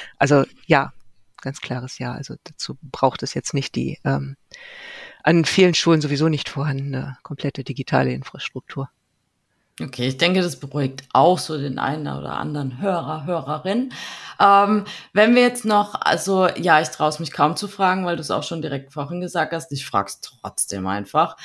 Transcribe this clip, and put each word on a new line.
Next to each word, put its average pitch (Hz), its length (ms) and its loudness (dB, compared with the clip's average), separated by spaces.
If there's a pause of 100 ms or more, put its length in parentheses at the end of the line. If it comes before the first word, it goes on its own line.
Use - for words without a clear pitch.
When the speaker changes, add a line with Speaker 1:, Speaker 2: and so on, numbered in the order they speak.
(180)
Speaker 1:
also 135 260 6 (220)
ja, 139 260 4 (500)
ganz 139 180 -8
klares 123 380 -8
Ja. 123 160 -6
Also - 300 -10
dazu - 380 -12
braucht - 400 -2
es - 120 -6
jetzt - 200 -6
nicht 139 200 -4
die, 131 300 -4
ähm, 139 320 -2 (840)
an 165 220 4
vielen 180 300 6
Schulen 165 260 4
sowieso 147 280 0
nicht 151 200 -2
vorhandene 135 720 -4
komplette - 400 -6
digitale 131 500 0
Infrastruktur. - 760 -10 (920)
Speaker 2:
Okay, 127 240 -4
ich 131 120 -2
denke, 180 220 4
das 175 200 -2
beruhigt 135 420 -4 (100)
auch 160 280 6
so 156 180 -6
den 143 220 -6
einen 151 260 -4
oder 139 300 -6
anderen 139 440 -6
Hörer, 156 460 -4
Hörerin. 180 640 -2 (460)
Ähm, 202 460 6 (280)
wenn 220 220 6
wir 247 80 8
jetzt 247 220 2
noch, 208 360 2
also 185 460 2 (100)
ja, 160 240 6
ich 160 100 -2
traue 151 180 0
es 151 100 -2
mich 165 140 -8
kaum 156 240 2
zu 208 100 -6
fragen, 190 400 0
weil 175 80 0
du 160 80 -4
es 147 80 -8
auch 165 140 0
schon 165 180 -8
direkt 139 300 -6
vorhin 151 280 -6
gesagt 170 320 -2
hast, 160 200 -8
ich 135 120 -6
frag's - 360 -2
trotzdem - 680 -8
einfach. 101 580 0